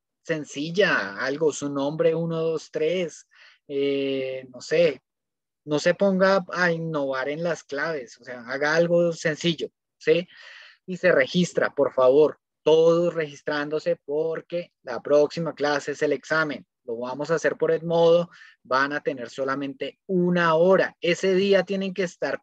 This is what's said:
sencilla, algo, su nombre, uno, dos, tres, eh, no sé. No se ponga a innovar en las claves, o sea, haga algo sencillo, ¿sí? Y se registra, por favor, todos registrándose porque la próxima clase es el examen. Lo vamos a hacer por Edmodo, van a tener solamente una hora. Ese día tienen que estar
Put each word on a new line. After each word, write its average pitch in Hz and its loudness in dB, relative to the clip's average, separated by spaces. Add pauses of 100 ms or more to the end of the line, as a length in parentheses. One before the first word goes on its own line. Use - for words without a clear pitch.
(240)
sencilla, 151 -2
algo, 139 0
su 143 -6
nombre, 156 0
uno, 165 -4
dos, 160 -4
tres, 160 -4 (400)
eh, 135 -4
no 123 -20
sé. 156 0 (640)
No 147 -2
se 175 0
ponga 190 2
a 175 0
innovar 143 -4
en 156 -6
las 165 -4
claves, 143 -8
o 120 -20
sea, 123 -14
haga 143 -2
algo 170 2
sencillo, 160 -2 (300)
¿sí? 165 2 (600)
Y 185 -8
se 175 4
registra, 147 2
por 139 0
favor, 135 4 (240)
todos 165 4
registrándose 151 -4
porque 160 -6 (100)
la 117 -10
próxima 147 2
clase 143 -2
es 139 -8
el 147 2
examen. 143 -4 (180)
Lo 117 -8
vamos 131 -6
a 165 0
hacer 143 -2
por 156 0
Edmodo, 170 2 (360)
van 135 0
a 147 -6
tener 127 -6
solamente 135 -6
una 175 2
hora. 170 4
Ese 175 0
día 196 4
tienen 190 -6
que 196 -4
estar 151 -6